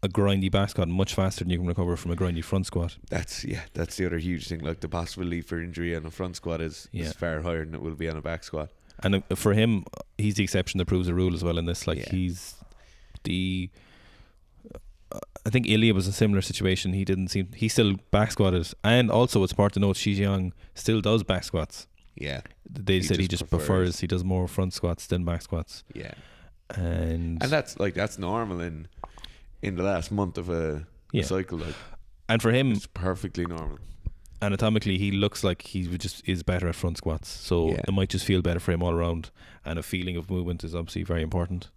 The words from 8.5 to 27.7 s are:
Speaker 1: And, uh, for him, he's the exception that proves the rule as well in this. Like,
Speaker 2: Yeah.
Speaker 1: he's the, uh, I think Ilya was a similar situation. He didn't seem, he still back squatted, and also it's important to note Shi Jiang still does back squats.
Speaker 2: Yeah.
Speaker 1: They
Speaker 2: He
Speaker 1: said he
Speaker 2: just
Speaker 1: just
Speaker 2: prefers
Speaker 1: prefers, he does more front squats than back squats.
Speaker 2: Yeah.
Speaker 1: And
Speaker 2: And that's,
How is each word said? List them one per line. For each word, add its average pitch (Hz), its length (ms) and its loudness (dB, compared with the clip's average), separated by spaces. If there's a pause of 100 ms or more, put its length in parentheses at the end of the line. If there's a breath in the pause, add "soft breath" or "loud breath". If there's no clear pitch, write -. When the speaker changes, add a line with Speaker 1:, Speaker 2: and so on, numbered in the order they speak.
Speaker 1:
And, 98 140 2 (140)
uh, 98 40 2
for 101 200 4
him, 110 300 4 (340)
he's 104 160 2
the 101 100 2
exception - 340 0
that 90 80 2
proves 90 200 2
the 87 80 2
rule 92 200 4
as 82 80 -2
well 85 140 2
in 85 80 0
this. 85 220 -2
Like, 82 140 0
Speaker 2:
Yeah. - 100 -8
Speaker 1:
he's 92 440 -2 (680 soft breath)
the, 92 460 0 (1400 soft breath)
uh, - 60 -10 (280)
I 110 40 2
think 120 180 4
Ilya 110 260 8
was 92 120 4
a 98 60 0
similar 101 300 4
situation. 95 500 2
He 95 140 2
didn't 92 220 2
seem, 95 260 0
he 113 140 0
still 104 260 6 (160)
back 104 220 4
squatted, 92 360 4 (140)
and 117 280 6
also 113 320 4
it's 92 100 2
important 101 220 4
to 95 60 2
note 98 160 4
Shi 101 220 0
Jiang 98 340 2 (220 soft breath)
still 110 260 2
does 107 220 4
back 92 220 0
squats. - 420 -4 (280)
Speaker 2:
Yeah. 67 280 -6 (260)
Speaker 1:
They 98 280 2
Speaker 2:
He 90 60 4
Speaker 1:
said 95 160 2
he 92 80 2
Speaker 2:
just 90 140 -2
Speaker 1:
just 80 100 -4
Speaker 2:
prefers 78 160 2
Speaker 1:
prefers, 92 340 2
he 92 60 -2
does 90 180 0
more 92 240 2
front 92 260 -2
squats - 320 -2
than 90 180 0
back 85 180 0
squats. - 400 -6 (120)
Speaker 2:
Yeah. - 180 -10 (580 loud breath)
Speaker 1:
And 85 720 0
Speaker 2:
And 131 100 2
that's, - 260 0